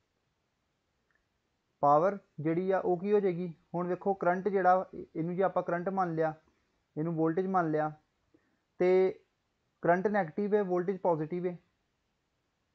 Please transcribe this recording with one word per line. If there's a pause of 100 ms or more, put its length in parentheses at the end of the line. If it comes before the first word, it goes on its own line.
(1800)
ਪਾਵਰ (220)
ਜਿਹੜੀ
ਆ
ਉਹ
ਕੀ
ਹੋ
ਜਾਏਗੀ? (200)
ਹੁਣ
ਵੇਖੋ
ਕਰੰਟ
ਜਿਹੜਾ,
ਇਹ-,
ਇਹਨੂੰ
ਜੇ
ਆਪਾਂ
ਕਰੰਟ
ਮੰਨ
ਲਿਆ, (640)
ਇਹਨੂੰ
ਵੋਲਟੇਜ
ਮੰਨ
ਲਿਆ, (880)
ਤੇ (640)
ਕਰੰਟ
ਨੈਗੇਟਿਵ
ਹੈ,
ਵੋਲਟੇਜ
ਪੋਜ਼ਿਟਿਵ
ਹੈ, (1160)